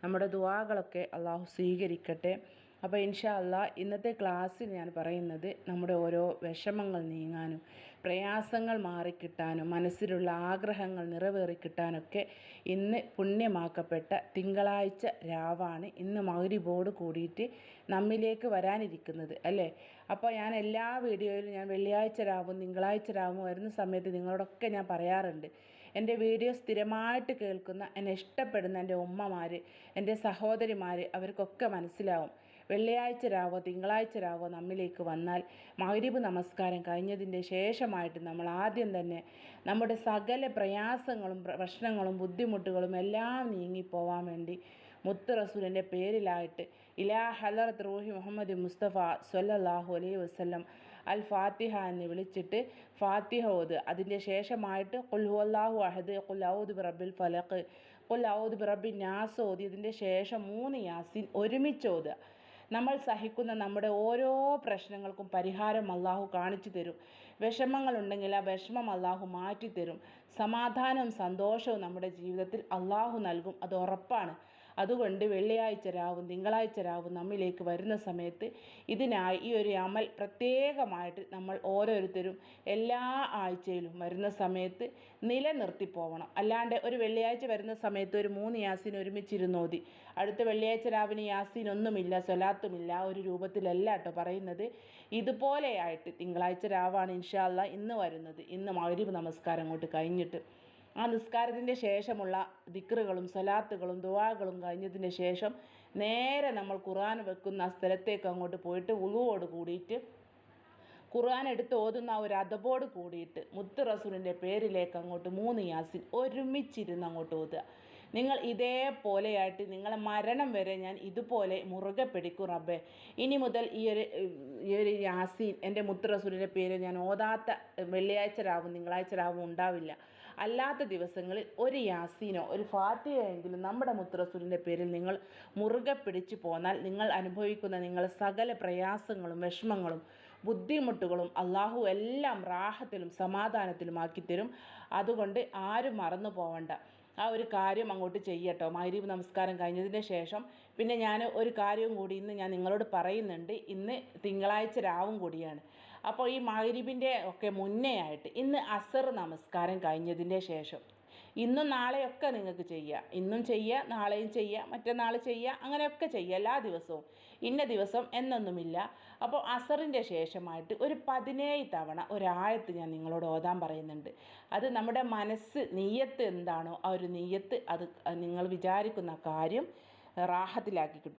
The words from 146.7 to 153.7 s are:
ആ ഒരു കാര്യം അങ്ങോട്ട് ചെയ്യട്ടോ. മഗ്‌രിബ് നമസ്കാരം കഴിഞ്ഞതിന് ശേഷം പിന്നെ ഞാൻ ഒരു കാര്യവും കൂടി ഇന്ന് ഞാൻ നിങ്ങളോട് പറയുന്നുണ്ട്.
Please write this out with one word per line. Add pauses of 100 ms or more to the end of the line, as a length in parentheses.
ആ (120)
ഒരു (100)
കാര്യം
അങ്ങോട്ട് (100)
ചെയ്യട്ടോ.
മഗ്‌രിബ്
നമസ്കാരം
കഴിഞ്ഞതിന് (120)
ശേഷം (360)
പിന്നെ
ഞാൻ (200)
ഒരു
കാര്യവും
കൂടി
ഇന്ന്
ഞാൻ
നിങ്ങളോട് (100)
പറയുന്നുണ്ട്. (220)